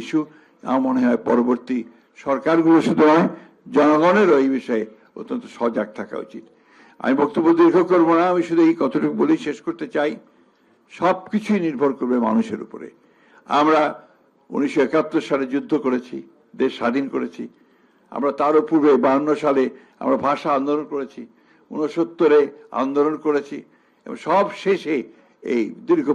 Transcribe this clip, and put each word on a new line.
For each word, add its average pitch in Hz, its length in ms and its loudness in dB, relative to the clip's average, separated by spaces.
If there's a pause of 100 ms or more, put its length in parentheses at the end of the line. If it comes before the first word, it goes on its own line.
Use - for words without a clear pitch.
ইস্যু। 156 180 -4 (480)
আমার 131 200 0
মনে 127 180 0
হয় 120 140 2 (100)
পরবর্তী 120 480 0 (480)
সরকারগুলো 160 520 2 (100)
শুধু 156 240 2
নয়, 170 160 4 (480)
জনগণেরও 160 680 4
এই 135 140 2
বিষয়ে 117 260 -4 (360)
অত্যন্ত 123 240 -10 (140)
সজাগ 110 300 -2 (120)
থাকা 98 160 -10 (100)
উচিত। - 180 -18 (600)
আমি 127 180 0
বক্তব্য 160 260 0 (140)
দীর্ঘ 170 160 6 (140)
করবো 170 280 4
না, 175 140 2
আমি 175 160 0
শুধু 165 200 2
এই 160 120 0
কতটুকু 147 400 -2
বলেই 151 260 2
শেষ 143 140 -8
করতে 160 240 -10 (100)
চাই, 151 160 -2 (840)
সব 180 220 0 (160)
কিছুই 208 360 0
নির্ভর 139 320 0
করবে 127 180 0 (100)
মানুষের 110 380 -2
উপরে। - 220 -18 (720)
আমরা 151 220 4 (680)
উনিশশো 143 320 -2
একাত্তর 151 480 -2
সালে 135 240 -2
যুদ্ধ 135 180 -4 (140)
করেছি, 123 320 -4 (380)
দেশ 131 240 0
স্বাধীন 120 340 -2
করেছি, 123 300 -8 (680)
আমরা 135 200 -4
তারও 151 380 2
পূর্বে 151 200 4 (160)
বাহান্ন 139 240 2 (140)
সালে 139 200 2 (360)
আমরা 131 180 0 (100)
ভাষা 147 220 -2 (100)
আন্দোলন 147 340 -4
করেছি, 131 280 -10 (500)
ঊনসত্তরে 151 680 2 (420)
আন্দোলন 143 340 0 (100)
করেছি, 143 320 -4 (480)
এবং - 120 -12 (100)
সব 185 180 2 (180)
শেষে 170 320 -2 (480)
এই 120 200 -2 (240)
দীর্ঘ 160 260 2